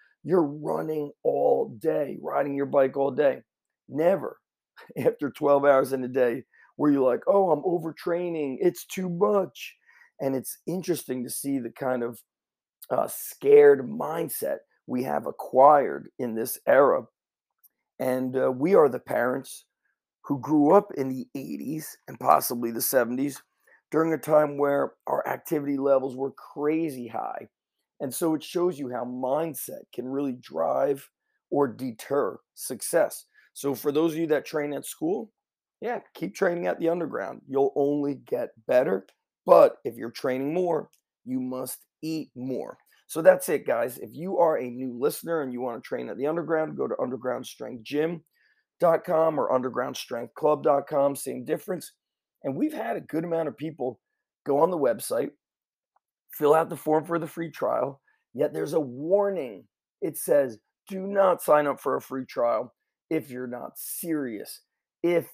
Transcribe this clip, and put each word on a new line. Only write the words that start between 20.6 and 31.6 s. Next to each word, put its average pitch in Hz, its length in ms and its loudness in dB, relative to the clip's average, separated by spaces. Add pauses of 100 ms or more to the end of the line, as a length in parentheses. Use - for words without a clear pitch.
up 202 220 4
in 135 140 -2
the 131 260 -8
eighties 139 600 -10 (100)
and 147 120 -14
possibly 117 520 2
the 113 100 -4
seventies 127 600 0 (500)
during 160 220 2
a 156 40 2
time 151 400 2
where 143 360 0 (140)
our 143 200 -2
activity 143 500 -2
levels 135 400 2
were 135 140 -4
crazy 147 760 -4
high. - 400 -8 (520)
And 131 140 -6
so 160 220 0
it 151 80 -4
shows 170 360 -2
you 135 100 -8
how 120 160 -6
mindset 131 800 -4 (100)
can 120 140 -8
really 135 260 -4
drive 139 760 -2 (400)
or 143 180 2